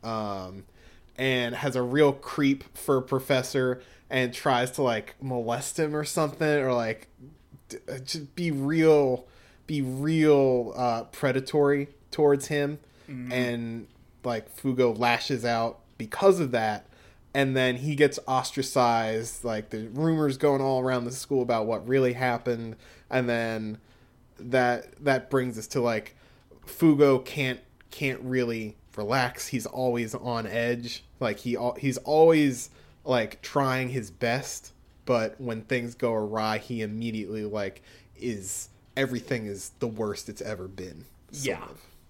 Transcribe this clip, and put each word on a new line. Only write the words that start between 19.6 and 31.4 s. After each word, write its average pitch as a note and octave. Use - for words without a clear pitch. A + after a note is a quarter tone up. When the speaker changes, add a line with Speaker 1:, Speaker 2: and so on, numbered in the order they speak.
Speaker 1:
the A2
rumors D3+
going C#3
all C3+
around B2+
the A#2+
school C3
about A#2
what A2
really B2+
happened, A#2+
and B2+
then A2+
that, B2
that C3
brings B2+
us G#2+
to, C3+
like, A2+
Fugo C#3+
can't, C3
can't C3
really A#2
relax. A#2+
He's A#2
always A#2+
on A#2
edge. A#2
Like, G#2+
he A#2+